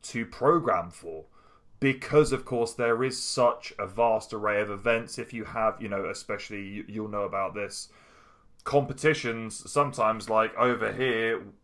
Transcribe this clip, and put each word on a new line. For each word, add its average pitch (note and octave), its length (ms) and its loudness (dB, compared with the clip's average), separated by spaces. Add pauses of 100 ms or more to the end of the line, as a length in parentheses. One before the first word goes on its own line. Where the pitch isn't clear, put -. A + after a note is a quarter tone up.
to A#2 240 -4
program A#2 640 2
for. D#2+ 340 -14 (560)
Because, C3+ 520 4
of C3 120 -4
course, A#2 300 -2
there A#2 280 2
is C3 200 -2
such - 560 2
a G2+ 80 -4
vast A2 480 0
array G#2 260 0
of G#2 100 -2
events. A2+ 480 -2
If A#2 140 -10
you A2+ 120 -8
have, A2 360 -2
you A2+ 80 -8
know, G2 220 -4
especially G2+ 520 -8
you, G2 260 -10
you'll G#2+ 200 -6
know G#2 140 -2
about G2 320 -2
this, G2+ 340 -8 (760)
competitions, C3 1040 0
sometimes, A2+ 600 0
like, A2 260 4
over A2+ 340 2
here A2+ 520 0 (220)